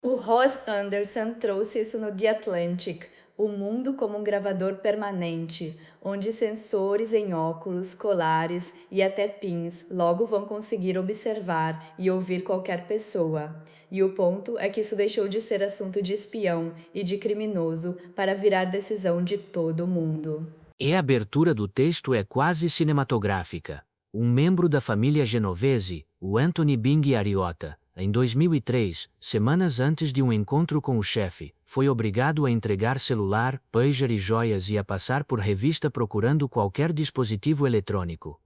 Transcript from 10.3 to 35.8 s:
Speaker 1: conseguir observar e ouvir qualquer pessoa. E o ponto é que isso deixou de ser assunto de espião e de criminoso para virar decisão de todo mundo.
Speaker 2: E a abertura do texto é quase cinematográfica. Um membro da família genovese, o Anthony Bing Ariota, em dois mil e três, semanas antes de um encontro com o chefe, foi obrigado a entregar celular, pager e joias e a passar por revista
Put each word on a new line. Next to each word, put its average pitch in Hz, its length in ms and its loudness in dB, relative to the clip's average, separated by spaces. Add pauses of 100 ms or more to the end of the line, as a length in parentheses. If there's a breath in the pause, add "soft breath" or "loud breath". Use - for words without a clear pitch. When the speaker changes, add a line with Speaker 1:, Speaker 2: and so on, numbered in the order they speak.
Speaker 1:
conseguir 208 540 -4
observar 185 1000 -4
e 185 120 0
ouvir 185 320 -2
qualquer 185 440 -4
pessoa. 160 680 -2 (340 loud breath)
E 190 120 -2
o 190 80 4
ponto 196 480 0
é 202 100 0
que 202 120 -2
isso 214 140 -2
deixou 202 340 2
de 202 120 -2
ser 208 220 0
assunto 196 380 -4
de 190 120 -2
espião 180 600 -2 (220 loud breath)
e 196 80 -4
de 185 160 -2
criminoso 180 760 -2 (180 loud breath)
para 196 200 0
virar 190 320 2
decisão 185 580 0
de 202 140 -2
todo 170 500 -2
mundo. 156 580 -2 (320)
Speaker 2:
E 147 160 2
a 185 60 4
abertura 135 520 2
do 107 140 0
texto 135 480 2
é 107 80 2
quase 156 480 0
cinematográfica. 101 1120 0 (320)
Um 117 160 2
membro 165 380 4
da 147 120 4
família 127 440 2
genovese, 104 840 0 (140)
o 98 180 0
Anthony 151 380 2
Bing 139 380 4
Ariota, 95 640 -2 (180)
em 95 140 -2
dois 117 240 2
mil 165 200 4
e 139 60 2
três, 110 480 -2 (100)
semanas 123 600 2
antes 147 320 2
de 135 100 2
um 123 80 4
encontro 139 520 2
com 127 160 0
o 107 40 0
chefe, 95 520 -4 (100)
foi 135 240 2
obrigado 127 560 2
a 127 60 2
entregar 113 500 2
celular, 113 580 0 (140)
pager 131 380 2
e 110 80 0
joias 104 500 0
e 104 80 0
a 101 80 0
passar 127 400 -2
por 123 140 -2
revista 107 520 0